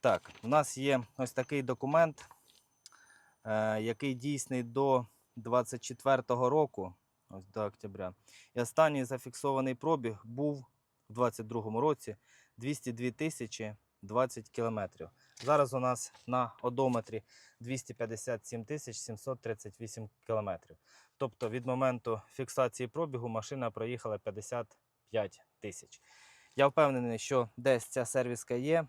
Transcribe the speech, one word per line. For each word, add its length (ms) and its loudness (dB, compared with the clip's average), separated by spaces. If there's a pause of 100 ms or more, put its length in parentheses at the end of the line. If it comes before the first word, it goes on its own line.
Так, 260 2 (120)
у 60 -6
нас 300 2
є 240 2 (140)
ось 160 -4
такий 300 -2
документ, 680 2 (1160)
е, 380 2
який 320 -2
дійсний 480 -2
до 440 4 (300)
двадцять 480 0
четвертого 680 2
року, 440 0 (360)
ось 180 -14
до 160 -4
октября. 500 -8 (400)
І 60 -2
останній 440 4
зафіксований 720 -2
пробіг 500 0
був 420 -4 (420)
у 40 -16
двадцять 340 0
другому 340 -4
році 360 -2 (400)
двісті 360 -4
дві 180 -2
тисячі 680 -6 (260)
двадцять 460 0
кілометрів. 600 -2 (360)
Зараз 300 4
у 60 2
нас 320 0 (140)
на 260 0 (100)
одометрі 600 0 (380)
двісті 340 -6
п'ятдесят 520 -4
сім 180 -8
тисяч 320 -8
сімсот 440 -8
тридцять 400 -10
вісім 300 -12 (160)
кілометрів. 500 -4 (400)
Тобто 320 -4
від 180 -4
моменту 540 0 (120)
фіксації 540 -2
пробігу 420 -4
машина 420 -4
проїхала 480 -6
п'ятдесят 600 -8 (320)
п'ять 300 0 (200)
тисяч. 400 -12 (560)
Я 100 8
впевнений, 520 4
що 380 2
десь 280 4
ця 200 -2
сервіска 500 -2
є 340 2